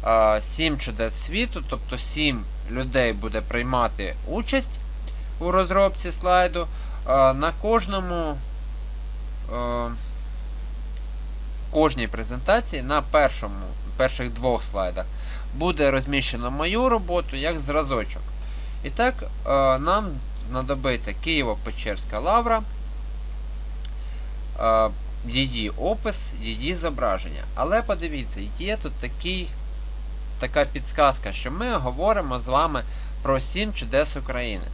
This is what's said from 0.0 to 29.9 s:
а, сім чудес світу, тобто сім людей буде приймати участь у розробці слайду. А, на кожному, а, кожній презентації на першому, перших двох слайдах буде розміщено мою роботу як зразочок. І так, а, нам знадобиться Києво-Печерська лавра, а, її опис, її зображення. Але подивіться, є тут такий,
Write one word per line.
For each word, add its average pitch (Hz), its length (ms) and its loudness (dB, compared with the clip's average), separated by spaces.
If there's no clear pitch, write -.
а, 107 400 6
сім 156 360 0
чудес 113 480 -4
світу, 190 440 -2
тобто - 280 -6
сім 131 460 0
людей 123 420 2
буде 107 280 -2
приймати 120 760 0
участь 233 520 -2
у 175 120 0
розробці 185 600 4
слайду. 180 560 4
А, 135 280 8
на 151 180 2
кожному, 180 880 0
а, 120 360 -2
кожній 139 360 4
презентації 123 760 0
на 143 200 2
першому, 104 640 2
перших 127 340 2
двох 117 320 0
слайдах 92 420 -2
буде 151 360 4
розміщено 131 600 2
мою 180 380 2
роботу 175 460 0
як 156 240 0
зразочок. 139 640 0
І 143 60 -4
так, 247 240 2
а, 135 320 6
нам 185 320 2
знадобиться 127 640 0
Києво-Печерська 113 960 0
лавра, 226 400 4
а, 110 300 6
її 120 420 0
опис, 208 720 -2
її 113 340 -2
зображення. 120 680 -2
Але 185 260 2
подивіться, 160 580 -4
є 208 180 -2
тут - 160 -6
такий, 180 540 -4